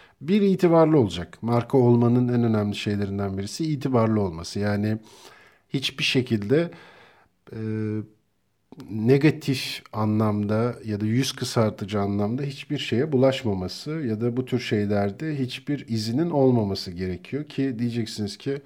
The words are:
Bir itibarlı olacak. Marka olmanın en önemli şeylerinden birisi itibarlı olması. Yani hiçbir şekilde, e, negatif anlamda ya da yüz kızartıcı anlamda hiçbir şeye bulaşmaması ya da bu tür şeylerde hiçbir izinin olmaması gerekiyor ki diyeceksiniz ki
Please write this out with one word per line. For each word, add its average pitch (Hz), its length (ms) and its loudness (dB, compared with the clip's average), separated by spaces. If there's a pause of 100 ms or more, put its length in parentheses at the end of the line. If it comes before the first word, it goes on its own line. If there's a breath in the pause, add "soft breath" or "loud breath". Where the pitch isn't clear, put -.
(200 loud breath)
Bir 196 220 2
itibarlı 165 560 6
olacak. 87 440 0
Marka 120 360 2
olmanın 120 500 6
en 120 160 2
önemli 104 300 2
şeylerinden 101 640 -4
birisi 101 260 -6
itibarlı 127 560 2
olması. 85 380 -4
Yani 104 400 -2 (680 loud breath)
hiçbir 139 360 -4
şekilde, 127 680 0 (840 loud breath)
e, 113 60 -12 (1300)
negatif 135 920 2 (100)
anlamda 107 840 0 (100)
ya 104 160 -4
da 107 60 0
yüz 127 260 0
kızartıcı 107 680 -2
anlamda 104 420 0
hiçbir 143 360 -6
şeye 143 340 -2
bulaşmaması 123 800 0
ya 123 300 -4
da 120 160 -2
bu 127 80 -2
tür 127 160 -2
şeylerde 104 800 -2
hiçbir 131 500 -6
izinin 117 420 -2
olmaması 120 600 2
gerekiyor 92 540 -6
ki 135 340 -4
diyeceksiniz 113 580 -4
ki 139 300 -6